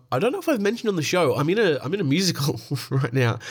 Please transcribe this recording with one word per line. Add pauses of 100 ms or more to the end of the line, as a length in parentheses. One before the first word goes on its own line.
(120)
I
don't
know
if
I've
mentioned
on
the
show,
I'm
in
a,
I'm
in
a
musical (160)
<laughs>
right
now. (100)